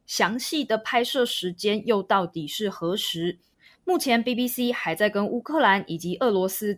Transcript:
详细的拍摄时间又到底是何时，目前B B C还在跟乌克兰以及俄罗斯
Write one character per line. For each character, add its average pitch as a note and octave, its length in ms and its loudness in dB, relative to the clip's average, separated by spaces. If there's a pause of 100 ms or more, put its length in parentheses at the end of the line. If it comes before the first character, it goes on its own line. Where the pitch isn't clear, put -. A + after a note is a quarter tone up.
详 G#3+ 320 0
细 C#4+ 280 -2
的 A3 120 0
拍 A#3 240 2
摄 B3 240 2
时 F3+ 280 -4
间 G#3 340 -2
又 G3+ 160 4
到 G3 240 2
底 E3 180 -8
是 G3+ 240 -4
何 F3+ 280 -4
时， F3 420 -4 (460)
目 F4+ 120 2
前 A#3 240 2
B B3 140 0
B B3 140 0
C A#3+ 240 -2
还 E3 200 -4
在 G#3 160 2
跟 G3+ 160 0
乌 A#3 160 -4
克 D4+ 200 0
兰 G3 260 4
以 E3 100 -6
及 F3 200 -6
俄 B3+ 120 2
罗 F#3+ 160 2
斯 G3 320 -2